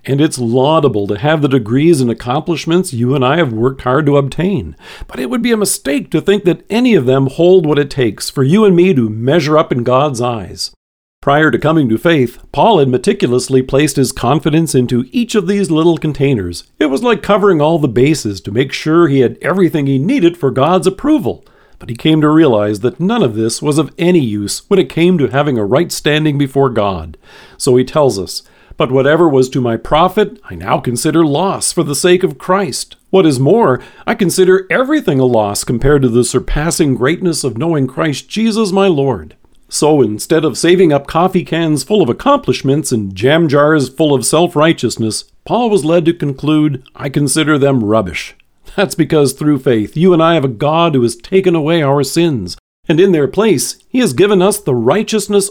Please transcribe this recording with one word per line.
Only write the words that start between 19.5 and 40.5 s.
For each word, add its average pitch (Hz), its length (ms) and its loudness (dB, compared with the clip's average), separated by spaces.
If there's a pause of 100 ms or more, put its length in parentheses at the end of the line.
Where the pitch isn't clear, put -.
he 135 100 0
needed 170 380 0
for 135 160 -2
God's 151 340 0
approval. 190 580 -2 (360)
But - 80 -16
he 117 80 -8
came 160 240 2
to 151 80 4
realize 110 500 2
that 117 220 -4
none 214 240 0
of 110 100 -2
this 110 260 -4
was 147 160 -2
of 143 220 -2
any 175 220 2
use 104 480 -4
when 196 100 4
it 156 100 0
came 175 300 2
to 139 80 0
having 135 320 -2
a 104 80 -2
right 135 240 0
standing 151 480 -2
before 135 320 0
God. 95 480 -4 (380)
So 131 180 0
he 127 80 4
tells 127 380 0
us, - 240 -10 (320)
"But 127 160 -2
whatever 147 360 4
was 131 200 2
to 135 120 -4
my 120 160 -2
profit, 180 640 0 (100)
I 98 60 -14
now 98 240 -4
consider 156 480 0
loss 147 460 -2
for 175 100 0
the 147 140 -6
sake 180 260 2
of 156 160 -2
Christ. 185 560 -4 (160)
What 190 160 4
is 135 140 2
more, 147 400 2 (260)
I 226 80 -2
consider 185 560 2
everything 254 480 0
a 131 60 2
loss 107 400 0
compared 135 380 2
to 127 60 4
the 117 140 2
surpassing 147 720 -2
greatness 165 480 -2
of 117 160 -4
knowing 147 300 -2
Christ 156 400 -6
Jesus 214 420 -2
my 196 160 2
Lord." 139 480 -2 (340)
So 151 320 2
instead 120 440 0
of 147 120 -2